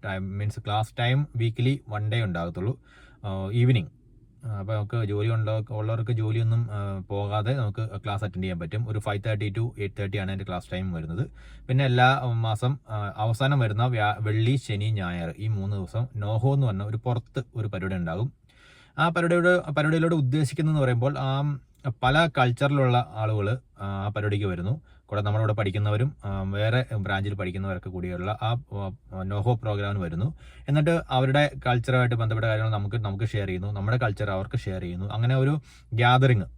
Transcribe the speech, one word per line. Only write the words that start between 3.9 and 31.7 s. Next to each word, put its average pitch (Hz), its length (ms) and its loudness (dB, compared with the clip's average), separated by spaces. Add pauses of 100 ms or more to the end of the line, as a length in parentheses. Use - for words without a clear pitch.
ആ, 107 140 -6
അപ്പോൾ 98 160 -4
നമുക്ക് 107 300 -2
ജോലി 104 260 0
ഉണ്ടോ, 110 400 0
ഉള്ളവർക്ക് 110 420 -2
ജോലിയൊന്നും, 113 600 0
ആ, 101 360 -4
പോകാതെ 104 460 0
നമുക്ക് 110 340 -2 (160)
ക്ലാസ് 104 200 -4
അറ്റൻഡ് 92 180 -4
ചെയ്യാൻ 92 160 -2
പറ്റും. 104 300 -4
ഒരു 104 100 -2
ഫൈവ് 101 280 -4
തേർട്ടി 107 240 -2
to 113 280 -2
എയ്റ്റ് 101 200 -6
തേർട്ടി 101 200 -4
ആണ് 95 120 -2
അതിൻ്റെ 98 140 -4
ക്ലാസ് 90 280 -8
ടൈം 92 200 -2
വരുന്നത്. 82 380 -4 (380)
പിന്നെ 131 160 4
എല്ലാ 127 400 4
മാസം, 117 540 0 (120)
ആ, 104 260 -4
അവസാനം 117 420 2
വരുന്ന 113 280 2
വ്യാ-, 107 340 2
വെള്ളി, 110 360 2
ശനി, 104 280 -2
ഞായർ 87 540 -2
ഈ 107 100 -4
മൂന്ന് 101 280 -2
ദിവസം 104 300 -4 (100)
നോഹോ 110 380 2
എന്ന് 135 120 4
പറഞ്ഞ 101 160 0
ഒരു 107 140 -4
പുറത്ത് 123 480 -4 (120)
ഒരു 107 120 -2
പരിപാടി 95 260 -4
ഉണ്ടാകും. 90 380 -2 (680)
ആ 156 100 4
പരിപാടിയുടെ, 175 640 4
പരിപാടിയിലൂടെ 160 440 2
ഉദ്ദേശിക്കുന്നതെന്ന് 151 680 2
പറയുമ്പോൾ, 127 360 2
ആ, 135 400 -2 (440)
പല 151 260 6 (100)
കൾച്ചറിലുള്ള 127 760 2
ആളുകൾ, 107 440 0 (220)
ആ, 98 60 -6
ആ 98 220 -4
പരിപാടിക്ക് 101 360 -2
വരുന്നു. 95 380 -2 (240)
കൂടെ 104 160 -2
നമ്മുടെ 104 200 2
ഇവിടെ 107 100 2
പഠിക്കുന്നവരും, 104 720 0
ആ, 98 180 -4
വേറെ 107 440 0 (100)
ബ്രാഞ്ചിൽ 98 380 -2
പഠിക്കുന്നവരൊക്കെ 95 560 -4
കൂടിയുള്ള 90 520 -4
ആ, 113 140 0 (200)
ആ, 95 460 -8
നോഹോ 104 320 0
പ്രോഗ്രാമിന് 101 440 -2
വരുന്നു. 92 360 -2 (340)
എന്നിട്ട് 156 420 4
അവരുടെ 135 400 4 (160)
കൾച്ചറുമായിട്ട് 123 480 2